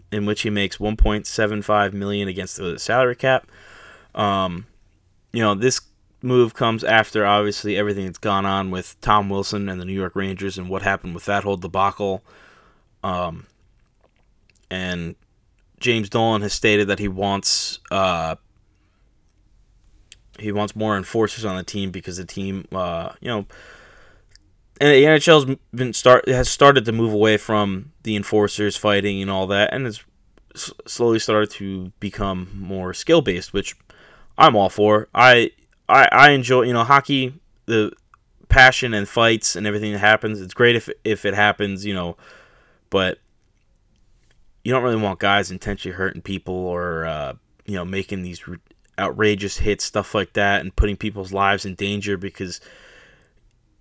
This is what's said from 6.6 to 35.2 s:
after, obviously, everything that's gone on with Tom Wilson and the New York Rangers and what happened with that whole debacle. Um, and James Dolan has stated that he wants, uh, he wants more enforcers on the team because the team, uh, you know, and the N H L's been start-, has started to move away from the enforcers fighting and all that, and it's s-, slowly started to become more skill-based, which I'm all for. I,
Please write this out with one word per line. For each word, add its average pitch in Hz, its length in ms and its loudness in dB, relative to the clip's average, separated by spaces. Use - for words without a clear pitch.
after, 107 420 2
obviously, 104 520 0
everything 101 280 -2
that's 90 140 -12
gone 98 260 -2
on 98 280 -4
with - 280 -10
Tom 104 300 2
Wilson 98 380 -6
and 92 120 -10
the 90 40 -12
New 92 80 -10
York 95 240 -6
Rangers 98 420 -6
and 90 100 -10
what 95 140 -6
happened 98 320 -4
with - 120 -14
that 101 180 -2
whole 98 120 -2
debacle. 95 680 -4
Um, 90 420 -8
and 90 460 -8
James 113 300 -2
Dolan 113 340 0
has 101 100 -6
stated 104 360 2
that 98 100 0
he 104 80 -6
wants, 98 720 -4
uh, 87 420 -2
he 107 100 -6
wants 104 240 -4
more 107 220 -2
enforcers 110 480 -2
on 95 120 -6
the 92 60 -8
team 98 300 -8
because 90 240 -12
the 90 80 -12
team, 98 480 -10
uh, 87 480 -6
you - 80 -12
know, 107 180 -6
and 143 100 6
the 139 160 8
N 156 80 6
H 151 140 2
L's 151 180 6
been 123 200 -4
start-, - 340 6
has 127 220 0
started 139 380 6
to 117 40 -2
move 113 220 0
away 107 240 4
from 104 560 -2
the 110 140 -4
enforcers 104 600 0
fighting 101 460 0
and 98 80 -4
all 95 160 -2
that, 101 260 2
and 135 140 -4
it's 110 160 -10
s-, - 200 -12
slowly 117 360 2
started 107 300 0
to 95 500 -10
become 95 560 -6
more 92 360 -8
skill-based, 113 600 0
which - 240 -6
I'm 156 200 6
all 98 120 4
for. 107 460 2
I, 120 380 6